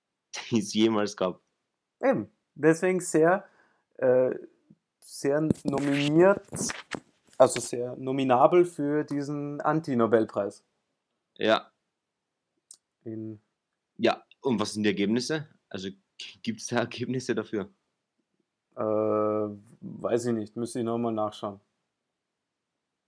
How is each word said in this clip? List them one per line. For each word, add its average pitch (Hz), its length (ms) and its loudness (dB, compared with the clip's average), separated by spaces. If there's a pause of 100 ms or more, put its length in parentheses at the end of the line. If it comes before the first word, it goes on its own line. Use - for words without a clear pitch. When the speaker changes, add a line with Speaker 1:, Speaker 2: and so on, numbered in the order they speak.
(500)
Speaker 1:
die 120 80 2
es 101 160 -4
jemals 107 420 2
gab. 90 240 -2 (600)
Speaker 2:
Eben. 185 300 0 (240)
Deswegen 165 460 2
sehr, 175 460 2 (520)
äh, 127 360 4 (640)
sehr 151 480 -2 (160)
nominiert, 143 760 2 (960)
also 127 220 6
sehr 123 360 -6
nominabel 135 680 4
für 151 400 -2
diesen 143 560 -6
Anti-Nobelpreis. 113 1040 0 (760)
Speaker 1:
Ja. 107 340 0 (1300)
Speaker 2:
In 110 360 -12 (560)
Speaker 1:
Ja, - 260 0 (200)
und 120 180 0
was 104 140 -4
sind 107 80 -4
die 104 80 2
Ergebnisse? 120 580 -2 (220)
Also, 95 180 -10 (300)
g-, - 240 -18
gibt's 113 240 -8
da 120 140 -2
Ergebnisse 120 540 -4
dafür? 104 360 -4 (1080)
Speaker 2:
Äh, - 60 -6
weiß 107 1400 -2
ich 123 80 0
nicht, 107 220 -6
müsste 120 240 -6
ich 117 40 -2
nochmal 117 280 -2
nachschauen. 107 480 -6 (1500)